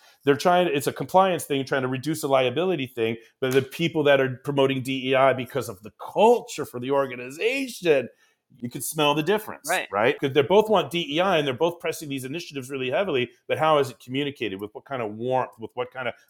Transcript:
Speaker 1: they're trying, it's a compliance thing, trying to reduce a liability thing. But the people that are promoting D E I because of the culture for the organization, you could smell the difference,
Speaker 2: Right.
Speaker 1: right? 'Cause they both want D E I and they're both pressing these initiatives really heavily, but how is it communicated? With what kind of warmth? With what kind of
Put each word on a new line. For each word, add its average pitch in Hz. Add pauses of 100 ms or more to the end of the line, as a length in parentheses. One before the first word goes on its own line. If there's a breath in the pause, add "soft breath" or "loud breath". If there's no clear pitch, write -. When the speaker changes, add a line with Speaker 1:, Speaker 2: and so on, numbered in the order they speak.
(240 soft breath)
Speaker 1:
they're 139
trying, 180
it's 143
a 131
compliance 180
thing, 135
trying 139
to 127
reduce 147
a 147
liability 135
thing. 113 (240 soft breath)
But 131
the 131
people 156
that 139
are 131
promoting 135
D 131
E 135
I 131
because 123
of 101
the 110
culture 202
for 123
the 127
organization, 143 (540)
you 120
could 139
smell 147
the 151
difference, 180
Speaker 2:
Right. 175
Speaker 1:
right? 113
'Cause 139
they 143
both 214
want 160
D 156
E -
I 185
and 147
they're 131
both 170
pressing 160
these 139
initiatives 139
really 131
heavily, 147 (200 soft breath)
but 123
how 156
is 131
it 120
communicated? 123
With 104
what 127
kind 131
of 107
warmth? 123
With 110
what 123
kind 127
of 113 (160 soft breath)